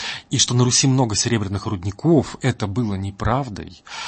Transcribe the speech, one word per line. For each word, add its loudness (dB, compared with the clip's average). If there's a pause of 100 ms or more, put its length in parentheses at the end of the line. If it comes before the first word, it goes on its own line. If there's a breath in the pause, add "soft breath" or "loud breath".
(300 loud breath)
и -2
что 2
на 6
Руси 4
много 2
серебряных -2
рудников. 0
Это 0
было -2
неправдой. -4 (240 loud breath)